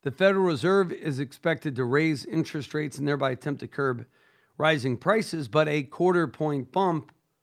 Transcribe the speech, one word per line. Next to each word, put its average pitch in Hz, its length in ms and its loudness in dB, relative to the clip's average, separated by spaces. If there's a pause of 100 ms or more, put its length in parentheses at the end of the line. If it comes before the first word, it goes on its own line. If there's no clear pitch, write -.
The 139 80 -4
Federal 190 340 4
Reserve 175 460 2
is 139 280 -6
expected 147 560 -4
to 127 80 -2
raise 147 420 0
interest 156 480 -4
rates 151 260 -6
and 143 80 -2
thereby 139 240 0
attempt 139 300 -6
to 120 60 -12
curb 127 380 -4 (520)
rising 135 400 0
prices, 170 500 -2
but 151 200 2
a 151 160 0
quarter 175 440 2
point 147 440 -4
bump 175 400 0 (320)